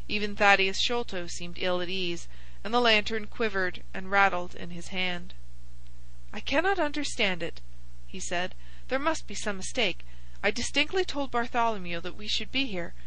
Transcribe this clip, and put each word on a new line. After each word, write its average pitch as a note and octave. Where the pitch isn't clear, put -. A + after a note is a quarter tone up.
Even G#3
Thaddeus G3
Sholto A#3
seemed F3
ill F3+
at F3
ease, F3
and G#3+
the A#3+
lantern A3
quivered G3
and F#3+
rattled F#3+
in F3+
his E3+
hand. F3+
"I G#3
cannot F4
understand C4+
it," -
he F#3+
said. F3+
"There C4
must D#4
be G#3
some G3
mistake. F#3
I G3+
distinctly D4
told C#4
Bartholomew A3+
that F3
we G#3
should G#3
be C4+
here, F3